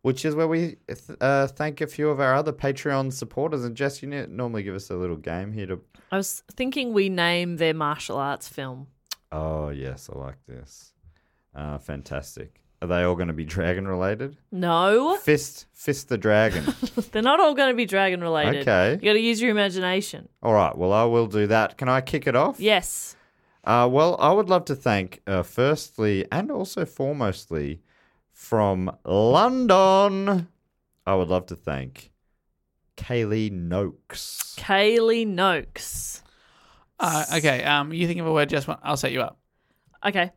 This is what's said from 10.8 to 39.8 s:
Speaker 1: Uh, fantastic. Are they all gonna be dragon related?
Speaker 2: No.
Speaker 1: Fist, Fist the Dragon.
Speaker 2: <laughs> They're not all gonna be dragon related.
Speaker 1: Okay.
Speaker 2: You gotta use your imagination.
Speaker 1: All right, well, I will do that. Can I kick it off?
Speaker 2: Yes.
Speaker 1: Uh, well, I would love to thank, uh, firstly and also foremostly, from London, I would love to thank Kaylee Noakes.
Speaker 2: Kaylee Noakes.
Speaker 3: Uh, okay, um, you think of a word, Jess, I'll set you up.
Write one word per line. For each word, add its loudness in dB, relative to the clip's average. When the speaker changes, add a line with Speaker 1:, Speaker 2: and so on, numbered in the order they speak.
Speaker 1:
Uh, -10
fantastic. -12
Are -8
they 2
all 2
gonna -4
be -6
dragon -4
related? -4
Speaker 2:
No. 2
Speaker 1:
Fist, 0
Fist -6
the 0
Dragon. 2
Speaker 2:
<laughs> -6
They're -2
not 4
all 4
gonna 2
be 0
dragon 0
related. 0
Speaker 1:
Okay. 4
Speaker 2:
You 2
gotta 4
use 0
your 2
imagination. -2
Speaker 1:
All 4
right, 4
well, 2
I 4
will 4
do 0
that. 2
Can -2
I 2
kick -4
it 0
off? 2
Speaker 2:
Yes. -2
Speaker 1:
Uh, 4
well, 4
I 6
would 2
love 2
to -2
thank, -2
uh, 0
firstly 0
and -4
also -6
foremostly, -4
from 0
London, 4
I 2
would 0
love 0
to -10
thank -8
Kaylee -2
Noakes. -6
Speaker 2:
Kaylee 4
Noakes. -2
Speaker 3:
Uh, 0
okay, 2
um, 0
you 0
think -2
of -4
a 0
word, 4
Jess, -2
I'll -2
set -2
you -2
up. -6